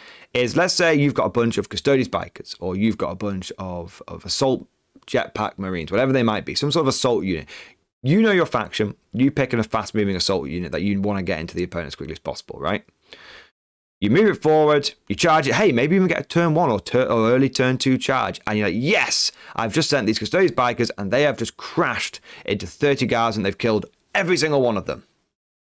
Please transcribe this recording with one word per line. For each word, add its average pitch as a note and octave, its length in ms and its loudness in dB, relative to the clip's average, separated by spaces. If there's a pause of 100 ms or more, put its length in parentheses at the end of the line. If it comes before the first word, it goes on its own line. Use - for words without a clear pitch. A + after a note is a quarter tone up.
(340)
is B2 240 0
let's F3+ 160 2
say E3 220 2
you've C#3+ 180 2
got - 140 0
a - 20 -6
bunch A#2 300 0
of - 100 -2
Custodes C3+ 400 0
Bikers, - 500 -8
or F#2 160 -6
you've G#2+ 220 0
got - 140 -4
a F#2 40 -8
bunch F#2+ 440 -6
of, F2 480 -12
of E2+ 180 -14
assault B2+ 420 0 (380)
jetpack - 540 -4
marines, F#2 320 -6
whatever A#2+ 200 2
they C3 120 2
might G#2+ 220 0
be, - 100 -8
some C#3+ 160 -2
sort E3 100 2
of C#3 60 0
assault B2 380 2
unit. E2 220 -4 (540)
You F3 220 4
know A3 80 4
your F3 160 2
faction, G#2+ 480 -4 (180)
you B2+ 160 2
pick C#3+ 240 -2
a A#2 100 2
fast-moving G#2 520 -2
assault F2 340 -2
unit E2+ 220 -6
that D#2+ 100 -4
you G2+ 180 0
wanna G2+ 220 -2
get F2 180 -4
into E2 160 -10
the F2 80 -2
opponent E2+ 260 -8
as - 60 -14
quickly D#2 180 -12
as - 60 -16
possible, - 400 -12
right? D2+ 240 -4 (1160)
You G#2 120 2
move G3+ 160 6
it - 160 0
forward, D3+ 500 4 (140)
you G2+ 80 -4
charge D#3 320 2
it, A#2 80 0
hey, F#3+ 160 4
maybe C#3 240 2
even F#3 120 4
get - 140 -2
a - 20 -6
turn E3+ 300 2
one D#3+ 160 2
or G#2+ 100 0
tur-, - 280 0
or A2+ 240 2
early C3 180 4
turn C3 300 0
two C3 180 2
charge, A#2+ 480 -2
and G#2+ 100 -2
you're G#2 120 0
like, F2 100 -2
"Yes, D3 540 0 (240)
I've A2 180 -2
just - 160 0
sent C3+ 160 0
these A2 140 0
Custodes E3 320 2
Bikers, A#2+ 480 0
and G2+ 100 -6
they B2+ 140 2
have C#3 120 2
just A2+ 220 -8
crashed - 640 -4 (260)
into G2+ 220 -4
thirty C3 400 0
guards, A#2 300 2
and G#2 60 0
they've G2 140 -2
killed G#2+ 300 0 (260)
every F#3 240 0
single D3 240 2
one A#2 160 2
of F2 80 -6
them. C#2+ 200 -8 (640)